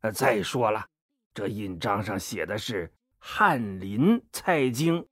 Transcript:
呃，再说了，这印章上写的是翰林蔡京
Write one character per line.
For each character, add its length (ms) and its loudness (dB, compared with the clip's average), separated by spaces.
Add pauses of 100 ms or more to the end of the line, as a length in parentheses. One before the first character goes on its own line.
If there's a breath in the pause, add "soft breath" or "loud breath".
呃， 100 0
再 280 2
说 300 0
了， 160 -2 (480)
这 140 -4
印 320 -6
章 200 0
上 160 -2
写 300 -4
的 100 -4
是 380 -6 (240)
翰 640 0
林 500 2
蔡 400 2
京 420 0